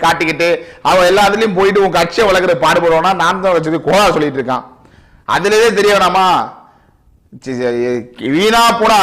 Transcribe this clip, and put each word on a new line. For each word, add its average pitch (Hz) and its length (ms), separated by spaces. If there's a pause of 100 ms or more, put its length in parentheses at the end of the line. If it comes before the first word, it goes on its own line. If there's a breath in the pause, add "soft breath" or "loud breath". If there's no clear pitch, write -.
காட்டிக்கிட்டு, 170 420 (340 loud breath)
அவன் 180 280
எல்லா 202 200
இதுலயும் 208 300
போயிட்டு 196 240
உன் 175 140
கட்சியை 175 320
வளர்க்குற 180 340
பாடுபடுவானா, 170 480 (120)
நாம் 185 200
தான் 185 120
வச்சது 160 320
கோலா 196 280
சொல்லிட்டு 147 260
இருக்கான். 123 240 (680 soft breath)
அதுலயே 208 380
தெரிய 202 240
வேணாமா? 185 280 (1200 soft breath)
சி-, 131 140
சி-, 120 720
வீணா 220 340 (160)
போன, 220 240